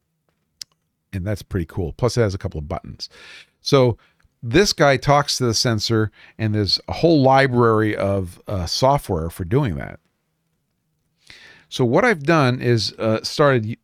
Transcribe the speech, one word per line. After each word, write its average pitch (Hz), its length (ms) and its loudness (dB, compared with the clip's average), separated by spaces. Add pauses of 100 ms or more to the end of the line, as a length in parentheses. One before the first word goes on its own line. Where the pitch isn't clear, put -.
(1120)
and 92 120 -8
that's 104 180 -6
pretty 87 240 -4
cool. 82 260 -8
Plus, - 240 -2
it 120 60 2
has 98 120 0
a 98 40 -10
couple - 200 -10
of 76 80 -10
buttons. - 420 -12 (520)
So 123 380 2 (440)
this 151 300 2
guy 143 240 2
talks 143 400 0
to 127 80 -4
the 117 80 0
sensor, 110 580 0 (280)
and 107 160 -2
there's 104 340 0
a - 60 -6
whole 160 260 4
library 120 720 4
of, 95 540 -4
uh, 92 160 -4
software 101 640 -2
for 90 160 -10
doing 104 300 -2
that. 50 260 -12 (1700)
So - 160 -2
what 147 220 2
I've 185 160 0
done 139 400 2
is, 120 360 0
uh, 110 240 -2
started 131 440 2
y-, 117 180 -8